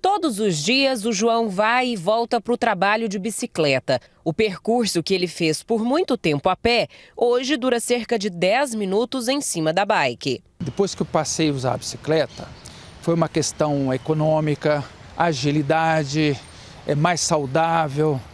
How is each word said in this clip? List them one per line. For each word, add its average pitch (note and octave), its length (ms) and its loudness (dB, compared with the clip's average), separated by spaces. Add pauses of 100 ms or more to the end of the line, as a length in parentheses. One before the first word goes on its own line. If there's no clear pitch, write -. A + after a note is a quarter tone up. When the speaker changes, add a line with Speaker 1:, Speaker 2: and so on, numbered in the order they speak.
(160)
Speaker 1:
Todos D4 220 -2
os F#3 240 0
dias, B3+ 420 0
o A#3 80 0
João A3+ 360 2
vai A3 400 2
e A#3 80 -2
volta A3+ 440 0
pro A#3+ 160 -2
trabalho G#3+ 520 2
de G3+ 100 -4
bicicleta. D3+ 840 0 (220)
O E3 100 -2
percurso G#3+ 680 0
que F#3+ 100 -2
ele F3+ 140 0
fez D#3+ 340 -2
por A3 240 -2
muito C#4 320 0
tempo D3 320 0
a F#3 60 2
pé, A#3 320 2 (300)
hoje B3 400 2
dura A#3+ 240 2
cerca A#3+ 360 0
de G#3 140 -2
dez A3 460 0
minutos A3 500 -2
em C#4 140 0
cima D#3+ 320 -2
da F#3+ 120 2
bike. C#3+ 560 0 (200)
Speaker 2:
Depois F3 340 -2
que - 80 -6
eu D3+ 40 -2
passei D#3+ 440 0
a - 20 -2
usar B2+ 220 -2
a A#2+ 40 -4
bicicleta, - 680 -4 (560)
foi E3+ 100 0
uma E3 160 2
questão C#3+ 640 0
econômica, D3+ 920 0 (320)
agilidade, D3+ 1200 0 (480)
é D3 80 0
mais D#3+ 260 2
saudável. D#3 1000 0 (140)